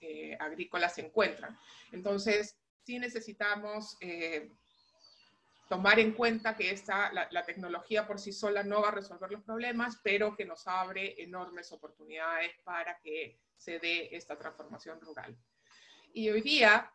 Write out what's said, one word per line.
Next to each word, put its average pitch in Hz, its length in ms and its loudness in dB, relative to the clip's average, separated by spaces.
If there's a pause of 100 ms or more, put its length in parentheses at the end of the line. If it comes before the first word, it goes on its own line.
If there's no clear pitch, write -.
eh, 156 380 -10
agrícolas 170 560 -2
se 156 60 -6
encuentran. - 560 0 (340)
Entonces, 202 680 0 (240)
sí 247 160 -8
necesitamos, 214 1040 -4
eh, 165 500 -6 (1160)
tomar 202 300 8
en 220 140 6
cuenta 226 420 2
que 185 160 0
esta, 196 420 0
la, 180 180 -2
la 175 140 -2
tecnología 180 640 -4
por 202 120 -6
sí 196 140 -10
sola 202 300 0
no 202 180 2
va 208 80 4
a 208 60 0
resolver 190 360 -10
los 208 120 -10
problemas, 233 600 -4
pero 208 320 2
que 196 100 -6
nos 170 220 -12
abre 185 540 -4
enormes 175 500 -12
oportunidades 160 800 -4 (100)
para - 360 -6
que 151 400 -8 (160)
se 170 220 -8
dé 170 340 -2
esta 127 240 -10
transformación 160 640 -14
rural. 151 380 -14 (800)
Y 220 140 0
hoy 214 120 4
día, 233 540 8